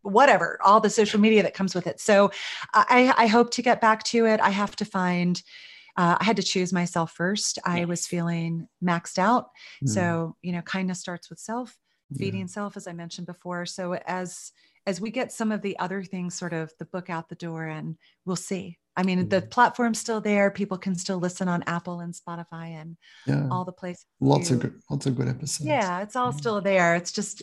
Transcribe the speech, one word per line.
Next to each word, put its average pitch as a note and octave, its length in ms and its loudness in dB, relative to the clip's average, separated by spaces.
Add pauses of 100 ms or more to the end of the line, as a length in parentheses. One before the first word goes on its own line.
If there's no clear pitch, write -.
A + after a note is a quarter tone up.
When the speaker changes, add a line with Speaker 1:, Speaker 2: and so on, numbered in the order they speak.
Speaker 1:
whatever, G3+ 600 6
all G#3 180 8
the G3+ 100 4
social G#3+ 300 2
media G#3+ 220 8
that E3 120 -2
comes F#3+ 200 -2
with F3 120 -2
it. - 140 -6
So G3+ 300 6 (440)
I, B3+ 420 6
I A#3 100 6
hope A#3+ 260 6
to B3+ 100 -4
get A#3 180 2
back A3 240 4
to A#3 220 2
it. G#3+ 140 4
I G3 100 4
have G3+ 260 -2
to - 80 -6
find F3+ 560 0 (560)
uh, F3 240 4
I - 40 0
had G#3+ 120 2
to G3+ 60 -2
choose F3+ 300 -2
myself F3 400 -2
first. F#3+ 520 -4
I F3 160 0
Speaker 2:
Yes. E3+ 80 -2
Speaker 1:
was F3 180 -6
feeling E3 600 -4 (140)
maxed F3 360 -2
out. A#3 320 2 (340)
Speaker 3:
Mm. C3+ 40 -2
Speaker 1:
So, E3 540 -2
you F3+ 100 -6
know, F3 100 -6
kindness F#3 380 -4
starts F3 300 -12
with E3+ 80 -18
self, A#3+ 400 -10 (320)
Speaker 3:
Yeah. C#3 80 -10
Speaker 1:
feeding F#3+ 300 -6
self, G3+ 280 -10
as G3 100 -14
I F3+ 60 -12
mentioned E3+ 340 -12
before. F3 400 -10
So F3+ 280 -6
as, F3+ 580 -8 (340)
as F3+ 140 -4
we A3 100 -6
get B3 220 -6
some A3 200 -4
of G#3 100 -4
the G3+ 160 -6
other F#3 240 -6
things, F3 320 -8
sort F3 180 -8
of D#3+ 260 -6
the E3+ 60 -12
book F3+ 260 -10
out E3 180 -8
the F3 80 -14
door, E3 300 -10
and D#3 300 -10 (280)
we'll - 120 -4
see. F#3 420 -8 (180)
I F#3 60 0
mean, F#3 260 0
the F#3+ 140 2
Speaker 3:
Mm. - 80 -14
Speaker 1:
platform's B3 480 2
still A3 220 -4
there. G3+ 300 2
People G3 280 -6
can F#3+ 160 -4
still F3+ 240 -6
listen F3+ 300 -4
on F3 180 -2
Apple F3 340 -6
and F3 140 -10
Spotify E3 680 -14
and E3 160 -16 (300)
Speaker 3:
Yeah. C#3+ 240 -2
Speaker 1:
all F3+ 140 -2
the F#3 80 -10
places F3+ 340 -14 (140)
Speaker 3:
Lots C#3+ 300 4
of B2 100 4
Speaker 1:
to B2 80 -2
Speaker 3:
good, - 120 -14 (100)
lots C#3+ 160 -4
of C3 100 0
good B2+ 120 -2
episodes. C3 380 -6
Speaker 1:
Yeah, G3+ 360 0
it's G#3+ 140 -12
all B3 140 0
Speaker 3:
Yeah. A#3+ 60 -6
Speaker 1:
still G#3 240 -2
there. F3+ 340 4
It's F3 160 -2
just, - 320 -6